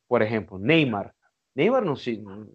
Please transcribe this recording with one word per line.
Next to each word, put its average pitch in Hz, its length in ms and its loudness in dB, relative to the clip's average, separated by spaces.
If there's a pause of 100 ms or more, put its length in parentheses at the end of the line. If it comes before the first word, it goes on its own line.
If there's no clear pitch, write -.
por 117 160 4
ejemplo, 107 340 -2
Neymar. 117 560 2 (440)
Neymar 226 260 2
no 151 120 -2
se, 113 220 -6
no, 104 380 -14